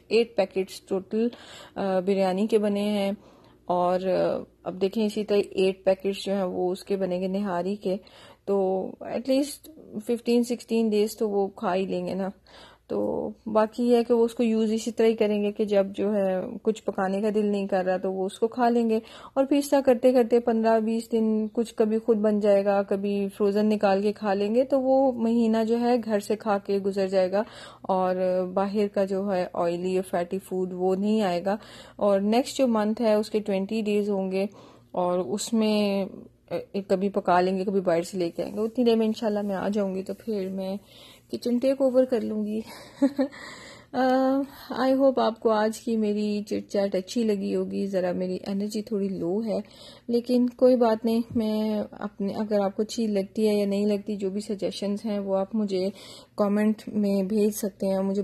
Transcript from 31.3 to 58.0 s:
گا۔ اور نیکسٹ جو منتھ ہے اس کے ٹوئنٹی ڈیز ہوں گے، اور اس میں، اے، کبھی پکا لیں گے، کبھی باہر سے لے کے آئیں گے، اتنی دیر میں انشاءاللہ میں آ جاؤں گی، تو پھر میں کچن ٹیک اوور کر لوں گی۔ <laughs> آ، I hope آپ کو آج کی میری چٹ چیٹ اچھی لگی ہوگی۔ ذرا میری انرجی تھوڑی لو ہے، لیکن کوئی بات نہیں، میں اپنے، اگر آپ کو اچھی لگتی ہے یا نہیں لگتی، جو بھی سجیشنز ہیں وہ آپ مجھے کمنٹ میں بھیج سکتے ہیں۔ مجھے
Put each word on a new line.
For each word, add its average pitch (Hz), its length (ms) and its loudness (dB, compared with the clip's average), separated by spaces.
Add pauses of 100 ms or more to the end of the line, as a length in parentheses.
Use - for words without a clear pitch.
گا۔ 196 120 0 (400)
اور 202 240 2
نیکسٹ 226 380 0
جو 269 80 4
منتھ 220 360 0
ہے 220 120 4
اس 214 160 0
کے 214 100 0
ٹوئنٹی 202 420 -2
ڈیز 208 280 0
ہوں 190 220 -2
گے، 190 140 0 (440)
اور 180 280 0
اس 196 340 -4
میں، 208 520 2 (460)
اے، - 380 -6
کبھی 196 200 2
پکا 190 320 2
لیں 185 180 0
گے، 185 60 -2
کبھی 196 160 0
باہر 175 220 0
سے 185 160 -8
لے 170 120 -2
کے 175 120 -8
آئیں 202 140 -8
گے، 208 40 -4
اتنی 226 240 -2
دیر 233 120 4
میں 226 100 2
انشاءاللہ 214 360 -2
میں 202 140 -4
آ 185 120 -2
جاؤں 202 260 -2
گی، 190 80 -4
تو 196 120 -8
پھر 202 340 -6
میں 190 280 -6 (540)
کچن 240 280 -2
ٹیک 269 240 0
اوور 262 220 4
کر 254 160 0
لوں 214 260 -4
گی۔ 214 140 -4 (400)
<laughs> 277 100 4 (800)
آ، 254 160 2 (800)
I 262 60 4
hope 269 240 4
آپ 226 240 0
کو 226 100 2
آج 220 300 0
کی 226 160 -2
میری 208 460 0
چٹ 202 300 -6
چیٹ 202 220 0
اچھی 190 300 -2
لگی 202 320 0
ہوگی۔ 196 300 -2
ذرا 180 260 -2
میری 185 340 -4
انرجی 208 360 -4
تھوڑی 202 260 -4
لو 185 360 -2
ہے، 196 140 -2 (500)
لیکن 240 400 2
کوئی 254 280 4
بات 226 280 2
نہیں، 226 160 2 (140)
میں 214 560 0
اپنے، - 440 -6
اگر 208 260 0
آپ 196 160 -2
کو 214 60 -2
اچھی 220 240 -2
لگتی 208 420 0
ہے 208 60 2
یا 202 120 2
نہیں 202 200 0
لگتی، 208 300 -2
جو 196 140 -4
بھی 202 100 -6
سجیشنز 202 640 -4
ہیں 208 140 -4
وہ 196 180 -2
آپ 196 180 -2
مجھے 190 340 0 (480)
کمنٹ 208 500 2
میں 196 360 0
بھیج 208 280 2
سکتے 202 360 -6
ہیں۔ 190 120 0
مجھے 196 260 -2